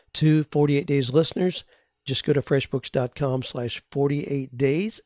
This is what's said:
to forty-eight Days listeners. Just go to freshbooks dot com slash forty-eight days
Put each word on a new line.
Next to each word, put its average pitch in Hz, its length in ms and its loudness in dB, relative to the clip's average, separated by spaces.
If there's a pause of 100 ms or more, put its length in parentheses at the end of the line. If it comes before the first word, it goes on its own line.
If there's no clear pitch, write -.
(160)
to 156 360 4
forty-eight 143 360 2
Days 135 260 0
listeners. 175 500 2 (420)
Just - 200 -4
go 151 80 2
to 143 80 2
freshbooks - 500 -2
dot 127 240 -2
com 131 280 -2
slash - 460 -8
forty-eight 139 680 -2
days 151 480 0